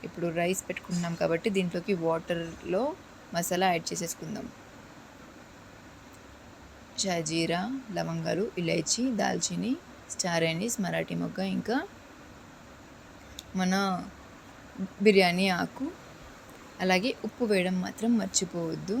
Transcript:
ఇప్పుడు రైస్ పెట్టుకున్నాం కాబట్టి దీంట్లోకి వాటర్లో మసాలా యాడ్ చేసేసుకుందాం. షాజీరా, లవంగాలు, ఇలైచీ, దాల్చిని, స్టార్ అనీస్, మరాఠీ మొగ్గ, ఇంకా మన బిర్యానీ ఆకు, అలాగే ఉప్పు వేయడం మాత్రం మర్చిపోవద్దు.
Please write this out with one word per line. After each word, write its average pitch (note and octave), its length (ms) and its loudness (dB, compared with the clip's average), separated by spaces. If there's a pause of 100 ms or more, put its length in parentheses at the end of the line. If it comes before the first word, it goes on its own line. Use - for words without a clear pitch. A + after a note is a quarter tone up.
ఇప్పుడు E3+ 200 -4 (120)
రైస్ F3+ 300 2
పెట్టుకున్నాం F3 520 -2
కాబట్టి E3 360 4
దీంట్లోకి F3+ 380 2 (100)
వాటర్లో E3 760 0 (540)
మసాలా F3+ 380 2
యాడ్ E3+ 180 0
చేసేసుకుందాం. E3 560 -6 (2500)
షాజీరా, E3 580 2 (360)
లవంగాలు, E3 480 0 (160)
ఇలైచీ, E3 420 2 (180)
దాల్చిని, F3+ 520 0 (420)
స్టార్ E3+ 360 2
అనీస్, F#3+ 340 -2
మరాఠీ E3 380 0
మొగ్గ, E3+ 180 -4 (160)
ఇంకా A3 200 0 (1800)
మన F#3 140 4 (1300)
బిర్యానీ F#3+ 420 8 (100)
ఆకు, - 300 -2 (960)
అలాగే F#3 280 6 (160)
ఉప్పు A#3 240 -2
వేయడం F#3 240 4 (100)
మాత్రం A3+ 260 0 (100)
మర్చిపోవద్దు. E3+ 800 -2